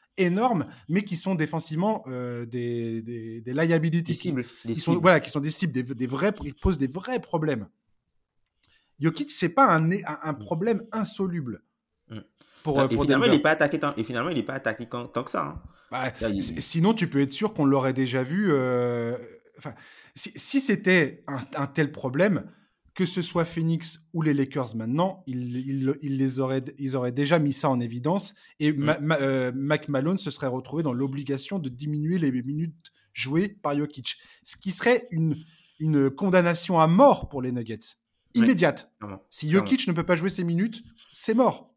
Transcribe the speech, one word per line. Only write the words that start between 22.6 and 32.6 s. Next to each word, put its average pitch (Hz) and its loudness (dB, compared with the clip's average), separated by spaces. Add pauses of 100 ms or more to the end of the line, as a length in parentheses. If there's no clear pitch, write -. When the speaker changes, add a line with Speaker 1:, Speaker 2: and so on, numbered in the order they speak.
Speaker 1:
que 185 0
ce - -2
soit 165 0
Phoenix 165 -4
ou 165 -2
les 151 2
Lakers 135 -2
maintenant, 151 -2
ils, 123 -6 (100)
ils, 135 0
ils 135 -2
les 135 2
auraient, 131 0 (140)
ils 135 -4
auraient 123 0
déjà 143 2
mis 143 2
ça 151 0
en 127 2
évidence 123 -4 (240)
et 151 4
Speaker 2:
Mm. 139 -2
Speaker 1:
Ma-, 151 2
Ma-, 151 0
euh, 131 0
Mac 147 -2
Malone 147 0
se 156 -6
serait - -6
retrouvé 127 -4
dans 135 -2
l'obligation 139 -4
de 139 -6
diminuer 151 -2
les 143 2
minutes 147 -6 (220)